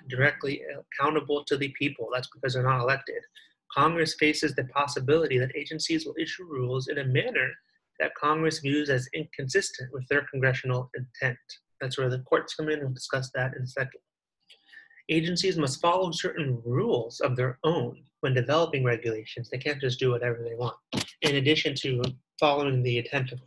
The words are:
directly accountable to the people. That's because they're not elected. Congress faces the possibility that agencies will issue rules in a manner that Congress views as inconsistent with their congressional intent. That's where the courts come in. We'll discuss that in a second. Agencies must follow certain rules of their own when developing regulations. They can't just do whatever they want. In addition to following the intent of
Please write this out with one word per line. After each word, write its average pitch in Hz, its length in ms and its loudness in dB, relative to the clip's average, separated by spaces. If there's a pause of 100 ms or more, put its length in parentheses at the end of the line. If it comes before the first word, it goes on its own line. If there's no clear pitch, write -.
directly 139 540 0 (300)
accountable 147 520 0
to 147 100 2
the 139 240 -2
people. 120 320 -4
That's 127 220 -4
because 127 220 -4
they're 127 80 0
not 131 180 4
elected. 135 400 0 (500)
Congress 156 440 2
faces 151 400 2
the 135 100 0
possibility 139 720 2
that 131 180 0
agencies 160 500 -2
will - 140 -8
issue 160 240 -6
rules 131 460 -2
in 143 80 -2
a 139 80 -2
manner 139 460 2 (480)
that 151 160 -2
Congress 156 440 2
views 143 300 0
as 127 240 2
inconsistent 143 800 -4
with 131 160 -8
their 143 200 2
congressional 127 680 0
intent. 127 420 -4 (420)
That's 131 180 -4
where 131 120 2
the 127 100 -2
courts - 360 0
come 156 120 -4
in. 151 120 0
We'll 139 100 -4
discuss 131 440 -4
that 131 220 -2
in 131 60 -8
a 123 60 -6
second. - 340 -6 (1040)
Agencies 170 500 2
must 135 220 0
follow 180 320 4
certain 139 540 -2
rules 127 560 0
of 131 160 2
their 127 260 -2
own 151 400 0 (180)
when 131 120 2
developing 143 500 2
regulations. 113 680 -2
They 135 80 -6
can't 139 220 -4
just 127 200 -2
do 127 120 4
whatever 117 320 -2
they 117 120 -6
want. 120 200 -4 (460)
In 147 140 2
addition 143 400 2
to 131 260 0 (380)
following 143 420 4
the 120 160 2
intent 131 340 -2
of 127 160 -10